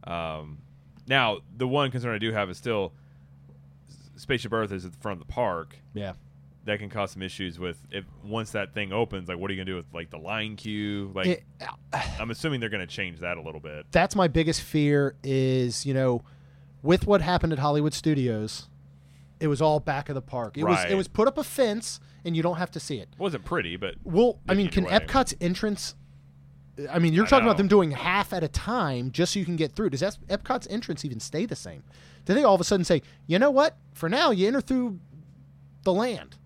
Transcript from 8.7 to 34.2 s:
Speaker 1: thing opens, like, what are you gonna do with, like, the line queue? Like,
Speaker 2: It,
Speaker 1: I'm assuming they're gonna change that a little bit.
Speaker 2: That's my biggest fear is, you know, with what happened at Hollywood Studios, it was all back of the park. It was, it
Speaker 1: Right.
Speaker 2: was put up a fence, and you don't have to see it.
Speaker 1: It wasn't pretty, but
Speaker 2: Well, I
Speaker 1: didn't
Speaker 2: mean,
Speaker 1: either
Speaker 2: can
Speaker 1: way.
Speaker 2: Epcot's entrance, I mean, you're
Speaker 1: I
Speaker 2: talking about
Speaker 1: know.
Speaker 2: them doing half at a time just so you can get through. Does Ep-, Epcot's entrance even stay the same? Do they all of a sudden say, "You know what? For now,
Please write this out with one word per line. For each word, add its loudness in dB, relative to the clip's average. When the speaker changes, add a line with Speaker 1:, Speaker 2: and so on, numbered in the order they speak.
Speaker 1:
thing -6
opens, -2
like, -8
what -6
are -4
you -8
gonna -6
do -6
with, -12
like, -12
the -14
line -8
queue? -6
Like, -2
Speaker 2:
It, -2
Speaker 1:
I'm -6
assuming -4
they're -4
gonna -6
change -8
that -4
a -12
little -10
bit. -14
Speaker 2:
That's 2
my 4
biggest 0
fear 2
is, 0
you 0
know, 2
with 4
what 6
happened 2
at -2
Hollywood 2
Studios, 0
it 0
was 2
all 4
back -4
of -6
the -6
park. -8
It -4
was, 6
it -2
Speaker 1:
Right. 2
Speaker 2:
was 0
put 2
up 0
a -4
fence, -2
and -2
you 2
don't 0
have -4
to -8
see -8
it. -12
Speaker 1:
It -20
wasn't -4
pretty, -2
but -6
Speaker 2:
Well, 2
I 4
Speaker 1:
didn't 4
Speaker 2:
mean, 4
Speaker 1:
either -4
Speaker 2:
can 2
Speaker 1:
way. -2
Speaker 2:
Epcot's 0
entrance, -2
I 2
mean, 6
you're 6
Speaker 1:
I -2
Speaker 2:
talking 8
about 6
Speaker 1:
know. 2
Speaker 2:
them 4
doing 8
half 0
at 0
a 0
time -2
just 0
so 0
you 0
can -2
get 0
through. -2
Does -2
Ep-, -2
Epcot's -2
entrance -6
even -6
stay -4
the -6
same? -14
Do 4
they 4
all 8
of 6
a 0
sudden 2
say, 4
"You 2
know 6
what? 2
For -6
now, 4